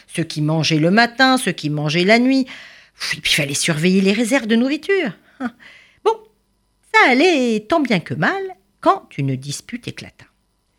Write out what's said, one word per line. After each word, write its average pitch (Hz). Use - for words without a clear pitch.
ceux -
qui 151
mangeaient 156
le 165
matin, 240
ceux 196
qui -
mangeaient 151
la 220
nuit. 262
Et -
puis -
il -
fallait 143
surveiller 170
les 190
réserves 240
de 226
nourriture. 302
Bon, 440
ça 440
allait 254
tant 330
bien 233
que -
mal 311
quand 381
une 135
dispute 143
éclata. -